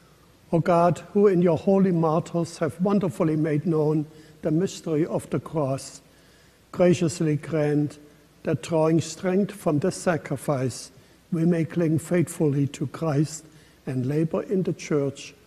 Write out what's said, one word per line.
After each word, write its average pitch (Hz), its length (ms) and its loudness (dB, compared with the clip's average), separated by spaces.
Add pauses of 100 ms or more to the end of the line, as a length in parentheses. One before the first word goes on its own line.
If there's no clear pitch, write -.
(520)
O 170 80 2
God, 170 400 4 (140)
who 208 140 6
in 180 140 4
your 170 160 4
holy 196 360 4
martyrs 165 640 0
have 160 240 -4
wonderfully 180 560 0
made 151 280 0
known 156 400 2 (360)
the 165 100 -2
mystery 165 540 0
of 185 240 -6
the 160 100 -2
cross, 135 640 -4 (720)
graciously 170 640 2
grant 147 600 -2 (460)
that 160 180 -2
drawing 160 380 2
strength 190 540 -2
from 151 260 -2
this 180 160 -2
sacrifice, 139 960 -4 (400)
we 165 140 0
may 165 180 2
cling 160 360 0
faithfully 143 680 0
to 143 200 -8
Christ 156 580 -2 (400)
and 127 200 -4
labor 160 380 -2
in 196 200 -2
the 170 100 -4
church 139 600 -4 (120)